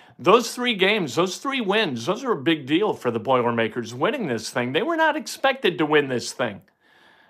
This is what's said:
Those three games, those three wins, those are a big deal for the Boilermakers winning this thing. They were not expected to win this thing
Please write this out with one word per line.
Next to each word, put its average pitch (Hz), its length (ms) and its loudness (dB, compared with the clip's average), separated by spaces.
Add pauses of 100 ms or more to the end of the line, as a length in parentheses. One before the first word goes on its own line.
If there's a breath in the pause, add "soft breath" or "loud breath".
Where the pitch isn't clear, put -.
(160 soft breath)
Those 208 380 4
three 240 200 -2
games, 175 420 0
those 180 220 0
three 269 220 -4
wins, 185 460 0
those 269 160 -2
are 254 100 -2
a 160 80 -2
big 147 260 0
deal 170 260 2
for - 180 -4
the 113 80 -2
Boilermakers 117 720 0
winning 185 360 -2
this 113 220 -4
thing. 123 220 -2
They 165 100 0
were 330 140 -2
not 311 200 2
expected 254 600 -2
to 160 80 2
win 147 200 4
this 123 260 -4
thing 107 300 -4 (680 soft breath)